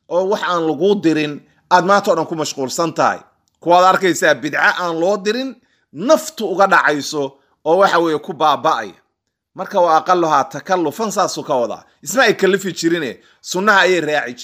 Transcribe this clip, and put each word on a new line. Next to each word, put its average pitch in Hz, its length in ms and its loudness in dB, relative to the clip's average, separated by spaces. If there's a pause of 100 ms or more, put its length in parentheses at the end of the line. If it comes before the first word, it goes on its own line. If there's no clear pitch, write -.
oo 180 200 -2
wax 208 140 -2
aan 170 240 -2
lagu 165 340 0
dirin 151 400 -2 (300)
aad 175 140 4
maanta 202 260 2
oo 170 40 0
dhan 160 100 0
ku 175 100 -8
mashquulsan 147 580 -4
tahay. 110 260 0 (420)
Kuwaad 175 240 4
arkaysaa 185 480 2
bidca 147 460 0
aan 170 200 -4
loo 190 180 0
dirin, 226 380 -6 (380)
naftu 226 580 0
uga 190 160 2
dhacayso, 147 560 0 (420)
oo 170 120 4
waxa 180 220 4
weeye 160 200 0
ku 180 140 -12
baaba'aya. 135 600 -2 (640)
Marka, 185 240 -4
"وأقلها 160 640 2
تكلفا" 180 680 -4
saasuu 170 320 -4
ka 151 120 -4
wadaa. 107 280 -4 (180)
Isma 220 220 0
ay 214 100 4
kallifi 190 380 0
jirine, 165 480 -4 (220)
sunnaha 196 400 0
ayay 180 200 2
raaci 147 320 -4 (100)